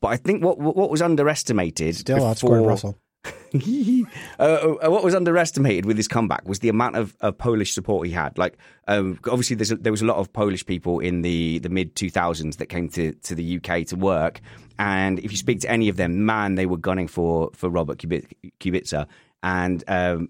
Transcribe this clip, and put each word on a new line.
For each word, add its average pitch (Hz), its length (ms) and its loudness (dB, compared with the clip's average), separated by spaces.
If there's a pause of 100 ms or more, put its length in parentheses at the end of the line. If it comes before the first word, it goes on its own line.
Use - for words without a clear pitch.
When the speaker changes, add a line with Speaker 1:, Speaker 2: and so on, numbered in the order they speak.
Speaker 1:
But 113 60 0
I 117 100 0
think 180 260 0
what, 175 140 4
what 185 320 0
was 156 140 2
underestimated 120 920 2
Speaker 2:
Still 131 260 0
outscored 113 200 2
Speaker 1:
before 120 260 6
Speaker 2:
Russell. 110 320 -2 (240)
Speaker 1:
<laughs> - 320 -10 (840)
Uh, 156 380 4 (100)
uh, 160 60 6
what 196 120 4
was 180 120 4
underestimated 165 720 2
with 107 120 2
his 107 100 0
comeback 104 400 -2
was 98 120 -4
the 117 100 0
amount 110 280 2
of, 107 240 -4
of 104 160 -2
Polish 110 360 0
support 92 320 -2
he 87 80 -4
had. 76 240 -4
Like, 90 200 -2 (300)
um, 98 300 0 (100)
obviously, 123 280 0
there's 107 160 0
a, 113 60 0
there 110 160 0
was 107 80 -2
a 110 40 2
lot 107 120 2
of 95 160 -4
Polish 104 320 0
people 87 340 -2
in 87 220 -2
the, 82 380 0
the 87 100 -6
mid 90 260 -2
two 95 140 -4
thousands 82 480 -2
that - 100 -8
came 85 220 -6
to, 82 240 -2
to - 200 -10
the 85 100 -4
U 85 180 -4
K 87 240 -4
to 92 100 -8
work, 90 460 0 (360)
and 95 420 0
if 107 120 -8
you 104 60 -6
speak 104 240 -2
to - 100 -4
any 113 180 2
of 92 60 -2
them, 90 300 0
man, 104 300 0
they 92 100 0
were 90 120 0
gunning 92 300 -2
for, 82 460 0
for - 160 -4
Robert 85 300 -2
Kubi-, 80 280 -4 (320)
Kubica. 85 480 -4 (340)
And, 90 460 0
um, 90 420 0